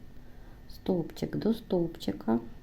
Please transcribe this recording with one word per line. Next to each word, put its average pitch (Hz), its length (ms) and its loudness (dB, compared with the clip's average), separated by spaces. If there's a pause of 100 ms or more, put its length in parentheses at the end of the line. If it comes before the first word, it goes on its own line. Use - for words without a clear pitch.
(720)
стовпчик - 680 0
до 208 180 6
стовпчика - 840 2 (220)